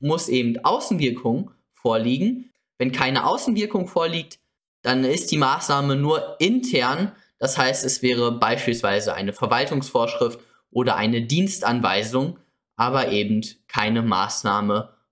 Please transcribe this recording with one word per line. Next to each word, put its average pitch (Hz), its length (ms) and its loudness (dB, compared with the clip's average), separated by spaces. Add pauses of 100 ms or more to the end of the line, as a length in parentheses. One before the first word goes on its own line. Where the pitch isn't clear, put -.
muss 156 300 -2
eben 120 340 0
Außenwirkung 143 840 0 (240)
vorliegen. 127 760 0 (260)
Wenn 127 140 -2
keine 131 340 0
Außenwirkung 208 640 0
vorliegt, 165 500 -4 (440)
dann 127 200 2
ist 135 300 0
die 156 40 2
Maßnahme 143 600 0
nur 147 420 0
intern. 180 720 2 (300)
Das 135 180 0
heißt, 131 260 0
es - 180 -2
wäre 120 280 2
beispielsweise 110 840 0
eine 98 180 -4
Verwaltungsvorschrift 120 1080 0 (320)
oder 120 240 2
eine 113 280 2
Dienstanweisung, 123 1160 0 (380)
aber 123 340 0
eben 107 340 0 (220)
keine 113 360 0
Maßnahme 104 920 0 (180)